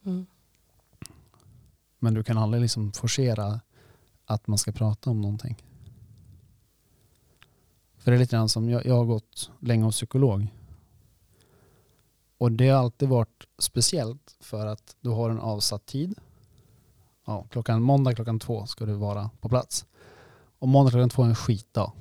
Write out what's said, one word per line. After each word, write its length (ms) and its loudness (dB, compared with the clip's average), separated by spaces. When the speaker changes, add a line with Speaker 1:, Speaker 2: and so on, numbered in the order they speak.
Speaker 1:
Mm. 220 -6
Speaker 2:
Men 160 2
du 100 -2
kan 140 -2
aldrig 240 0
liksom 300 -2
forcera 680 -2
att 220 -6
man 120 0
ska 140 -4
prata 380 -2
om 100 -2
någonting. 440 -6
För 140 0
det 60 6
är 20 6
lite 180 4
grann 120 2
som, 200 0
jag, 180 0
jag 80 4
har 100 4
gått 460 -4
länge 240 2
hos 120 2
psykolog. 500 0
Och 140 2
det 160 4
har 100 6
alltid 300 0
varit 380 0
speciellt, 840 -4
för 260 -8
att 340 -12
du 100 -4
har 200 0
en 100 -4
avsatt 460 -4
tid. 320 -6
Ja, 240 -10
klockan, 320 0
måndag 320 4
klockan 240 -4
två 280 -8
ska 200 -8
du 60 -4
vara 380 -6
på 80 -8
plats. 380 -2
Och 100 -2
måndag 220 6
klockan 200 4
två 120 0
är 60 4
en 60 4
skitdag. 680 -4